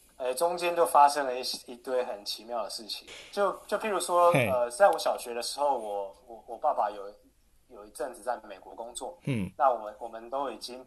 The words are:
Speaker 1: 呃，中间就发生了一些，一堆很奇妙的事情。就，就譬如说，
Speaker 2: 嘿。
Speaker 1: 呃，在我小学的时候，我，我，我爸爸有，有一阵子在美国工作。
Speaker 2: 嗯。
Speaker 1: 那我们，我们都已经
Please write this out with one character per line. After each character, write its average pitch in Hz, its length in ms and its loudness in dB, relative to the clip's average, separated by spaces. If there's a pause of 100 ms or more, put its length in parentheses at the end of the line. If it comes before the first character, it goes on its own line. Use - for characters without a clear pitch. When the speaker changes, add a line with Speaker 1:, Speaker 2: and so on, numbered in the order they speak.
(180)
Speaker 1:
呃， 127 160 -2
中 170 240 0
间 175 180 -2
就 165 100 6
发 147 220 10
生 143 180 0
了 127 140 -4
一 - 20 -4
些， - 240 -6
一 123 120 -12
堆 127 260 0
很 107 220 -8
奇 - 180 -8
妙 117 180 -6
的 98 80 -6
事 113 160 -12
情。 - 220 -12 (240)
就， 196 220 0 (120)
就 208 120 -2
譬 220 120 -4
如 196 120 0
说， 175 320 6
Speaker 2:
嘿。 123 160 4
Speaker 1:
呃， 123 200 2
在 196 200 8
我 165 100 2
小 120 180 0
学 120 160 -8
的 117 80 -4
时 135 200 -6
候， 139 180 2
我， 101 340 -6 (140)
我， 117 180 -18
我 117 120 -12
爸 147 160 0
爸 110 180 0
有， 101 180 -12 (600)
有 107 160 -18
一 107 60 -20
阵 131 220 -8
子 104 80 -18
在 120 220 -4
美 101 160 -14
国 92 160 -20
工 117 180 -12
作。 - 300 -10
Speaker 2:
嗯。 110 340 -4
Speaker 1:
那 139 140 4
我 117 60 0
们， 104 200 -10
我 117 120 -10
们 113 200 -14
都 135 220 -4
已 107 60 -12
经 127 300 -14